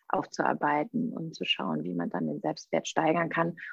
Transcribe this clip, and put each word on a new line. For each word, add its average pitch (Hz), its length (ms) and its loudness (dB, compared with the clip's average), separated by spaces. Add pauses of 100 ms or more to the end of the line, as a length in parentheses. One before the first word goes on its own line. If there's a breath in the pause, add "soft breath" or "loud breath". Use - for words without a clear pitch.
aufzuarbeiten - 1040 0
und 165 220 -6
zu - 100 -6
schauen, - 380 0
wie 170 100 -4
man - 160 -2
dann - 160 -2
den 104 160 -2
Selbstwert - 460 -2
steigern 160 420 2
kann 170 280 0 (160 loud breath)